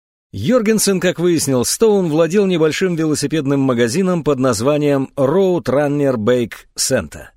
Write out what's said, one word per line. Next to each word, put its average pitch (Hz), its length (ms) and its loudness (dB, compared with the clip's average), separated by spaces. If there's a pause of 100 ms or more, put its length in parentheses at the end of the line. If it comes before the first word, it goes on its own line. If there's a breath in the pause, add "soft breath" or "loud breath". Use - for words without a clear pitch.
(320)
Йоргенсен, 196 680 0
как 175 200 -2
выяснил 139 440 0
Стоун, 202 460 0
владел 170 380 2
небольшим 170 480 0
велосипедным 147 640 -2
магазином 135 640 0
под 139 160 0
названием 135 760 0
Road 175 500 0
Runner 143 500 0
Bike 120 380 0 (220)
Center - 500 -4 (120)